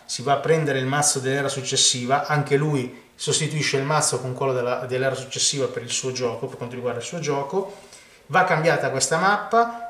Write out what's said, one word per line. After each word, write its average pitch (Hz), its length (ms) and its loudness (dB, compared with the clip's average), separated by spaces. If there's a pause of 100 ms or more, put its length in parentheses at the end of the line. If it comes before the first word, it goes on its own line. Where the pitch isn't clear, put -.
si - 160 -8
va 139 120 2
a 139 40 4
prendere 143 420 2
il 127 60 0
mazzo 139 340 2
dell'era 135 300 0
successiva, 135 760 0
anche 143 300 2
lui 139 600 0
sostituisce 147 600 -2
il 135 60 0
mazzo 143 380 0
con 127 120 -4
quello 135 200 0
della, 123 320 -2
dell'era 127 300 0
successiva - 500 -2
per 120 160 -4
il 120 100 -8
suo 131 220 -2
gioco, 123 320 -4
per 127 120 -10
quanto 120 180 -8
riguarda 117 240 -4
il 117 60 -6
suo 170 140 -8
gioco, 143 560 -2 (520)
va 180 180 4
cambiata 156 460 2
questa - 260 2
mappa, 208 720 2